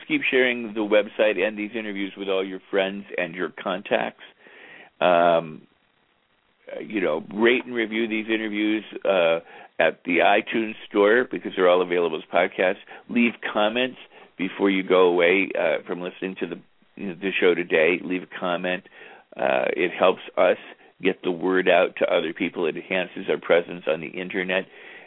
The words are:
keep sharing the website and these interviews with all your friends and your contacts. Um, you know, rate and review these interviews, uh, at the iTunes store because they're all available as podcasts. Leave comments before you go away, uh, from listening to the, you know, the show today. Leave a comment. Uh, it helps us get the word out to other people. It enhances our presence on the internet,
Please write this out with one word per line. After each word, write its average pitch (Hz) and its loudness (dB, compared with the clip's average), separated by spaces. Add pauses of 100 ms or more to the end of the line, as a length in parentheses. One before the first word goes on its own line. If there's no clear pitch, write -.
keep 151 -2
sharing 123 0
the 110 -4
website 107 2
and 104 -2
these 104 -6
interviews 101 -6
with 98 -8
all 95 -2
your 95 -8 (100)
friends 98 -2 (120)
and 85 -4
your 90 -6
contacts. 113 -4 (760)
Um, 85 2 (1200)
you 95 -6
know, 80 -2 (100)
rate 117 4
and 123 -10
review 110 -2
these 110 -6
interviews, 107 -2 (220)
uh, 85 2 (400)
at 80 0
the 85 0
iTunes 107 0 (120)
store 110 4
because - -8
they're 92 4
all 90 6
available 87 0
as 78 -8
podcasts. 95 2 (340)
Leave 120 2 (200)
comments 117 -2 (400)
before 95 0
you 95 0
go 92 6
away, 90 4 (100)
uh, 82 0 (100)
from 87 -8
listening 92 -8
to 95 -4
the, 85 -10 (360)
you 101 -10
know, 87 -10
the 95 -6
show 90 4
today. 87 2
Leave 90 -4
a - -16
comment. 90 -4 (520)
Uh, 64 0 (100)
it 87 0
helps 92 2 (160)
us 92 4 (440)
get 92 -2
the 90 -2
word 92 0
out 90 4
to - -2
other 82 0
people. 87 -4
It 73 -4
enhances 92 -6
our 78 0
presence 87 0
on 82 -2
the 80 -10
internet, 92 -4 (400)